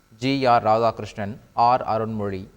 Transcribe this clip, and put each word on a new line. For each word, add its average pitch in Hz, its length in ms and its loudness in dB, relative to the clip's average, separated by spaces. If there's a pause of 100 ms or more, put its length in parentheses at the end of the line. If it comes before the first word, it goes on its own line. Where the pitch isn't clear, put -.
(240)
ஜி 135 100 0 (220)
ஆர் 110 160 2
ராதாகிருஷ்ணன், 110 640 -2 (320)
ஆர் 127 240 2
அருண்மொழி 107 500 -4 (140)